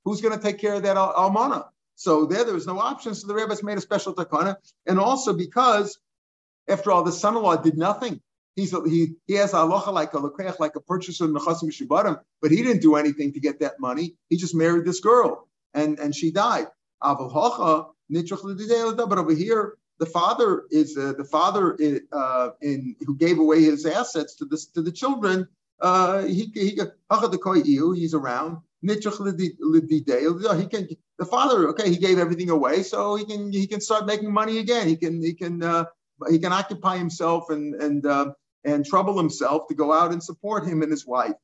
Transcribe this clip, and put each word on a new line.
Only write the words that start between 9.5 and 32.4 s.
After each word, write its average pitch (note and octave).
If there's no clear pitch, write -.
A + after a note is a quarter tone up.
halacha F3+
like D#3
a D3+
lekeach, D#3+
like D3+
a D3
purchaser E3+
in D#3
Nechasim E3
Mishubarim, D#3
but D3+
he E3+
didn't A#3+
do D#3
anything D3
to C#3
get C#3+
that C#3+
money. C3+
He E3
just E3+
married E3
this F3+
girl, A3+
and, D3+
and D3
she E3
died. G3
Aval C3
hacha, E3
nitzrach E3+
l'didei G#3+
l'da. A3+
But G3
over D#3+
here, G#3
the E3
father F#3+
is, D3+
uh, C#3
the C#3+
father F3+
i-, D3
uh, B2+
in, C3+
who C#3
gave E3
away D#3
his D3+
assets E3
to -
the, D3
to E3+
the E3+
children. G3
Uh, F#3
he, G3+
he, G3+
hacha G#3+
dekoy F#3
iu, D3
he's E3
around. D3
Nitzrach G#3
l'di-, F#3
l'didei D3+
l'da. F3+
He F#3+
can, G3
the F3+
father, A#3+
okay, G3+
he F3
gave F#3
everything E3+